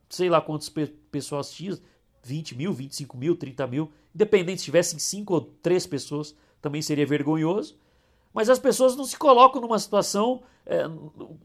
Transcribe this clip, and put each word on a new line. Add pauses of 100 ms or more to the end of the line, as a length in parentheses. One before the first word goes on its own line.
sei
lá
quantas
pe-, (160)
pessoas
tinha, (440)
vinte
mil,
vinte
e
cinco
mil,
trinta
mil. (240)
Independente,
se
tivessem
cinco
ou
três
pessoas, (240)
também
seria
vergonhoso. (560)
Mas
as
pessoas
não
se
colocam
numa
situação, (240)
é, (600)